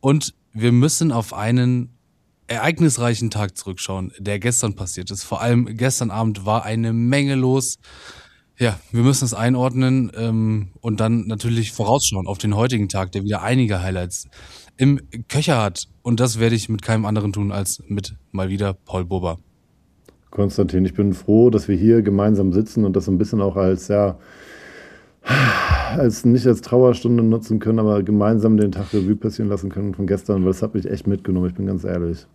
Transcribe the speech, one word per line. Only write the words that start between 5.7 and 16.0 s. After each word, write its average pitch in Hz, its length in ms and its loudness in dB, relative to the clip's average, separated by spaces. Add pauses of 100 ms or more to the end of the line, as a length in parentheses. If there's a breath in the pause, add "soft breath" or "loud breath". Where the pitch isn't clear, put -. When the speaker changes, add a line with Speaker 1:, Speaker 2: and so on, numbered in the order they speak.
Speaker 1:
gestern 123 320 -2
Abend 104 340 -4
war 107 220 0
eine 113 260 -2
Menge 135 440 0
los. 131 420 0 (800 loud breath)
Ja, 110 200 0 (140)
wir 117 100 2
müssen 135 220 4
es 113 80 -2
einordnen, 127 840 0
ähm, 110 580 -2 (100)
und 107 180 -2
dann 113 260 0
natürlich 113 460 -2
vorausschauen 104 540 0
auf 101 100 -6
den 104 180 -2
heutigen 110 360 0
Tag, 95 220 -4
der 98 120 -6
wieder 104 160 -4
einige 107 400 0
Highlights 90 460 -6 (500 loud breath)
im 139 240 2 (300)
Köcher 143 320 0
hat. 98 260 -4 (140)